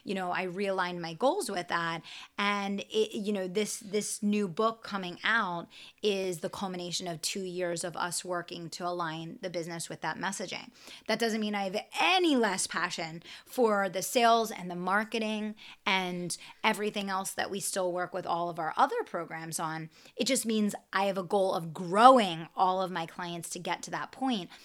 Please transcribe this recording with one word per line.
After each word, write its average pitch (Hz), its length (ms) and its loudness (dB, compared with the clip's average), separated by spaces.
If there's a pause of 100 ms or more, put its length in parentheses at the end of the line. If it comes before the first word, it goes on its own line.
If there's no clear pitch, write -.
you 202 100 -6
know, 185 180 -4
I 180 140 -2
realigned 185 540 -2
my 165 160 -8
goals 285 340 0
with 180 200 -4
that. 170 340 -2 (340)
And 202 440 0
it, - 360 0
you 208 160 -2
know, 190 140 -2
this, 202 320 -2
this 202 420 -4
new 208 260 2
book 220 360 0
coming 185 400 -4
out 185 460 0 (340)
is 190 360 0
the 190 120 -6
culmination 180 560 -6
of 165 160 -6
two - 180 -4
years 175 420 -2
of 170 140 -6
us 175 260 -2
working 170 480 -6
to 180 140 -8
align 165 560 -4
the 185 80 -6
business 165 400 -8
with 160 120 -12
that 160 180 -4
messaging. - 500 -6 (380)
That 220 100 2
doesn't 226 240 0
mean 208 140 -2
I 202 80 0
have 196 180 -2 (180)
any 349 360 4
less 202 320 2
passion 170 560 -4 (240)
for 208 420 4
the 180 140 -4
sales 233 480 4
and 180 180 -8
the 175 60 -6
marketing 214 800 0 (280)
and 180 540 0 (260)
everything 208 460 0
else 190 220 -2
that - 180 -4
we 202 100 -4
still 180 320 0
work 175 220 -2
with 180 140 -6
all 175 240 0
of 165 80 -8
our 156 180 -4
other 440 260 4
programs 165 560 -8
on. 160 300 -4 (260)
It 240 100 0
just 247 200 2
means 214 300 2 (180)
I 196 120 2
have 190 120 0
a 190 60 -2
goal 190 300 2
of 165 200 -4
growing 185 840 8
all 185 280 4
of 180 80 -2
my 170 160 -2
clients 175 240 -8 (200)
to 185 80 -8
get 175 240 -4
to 170 80 -12
that 156 200 -6
point, 226 380 -2 (160)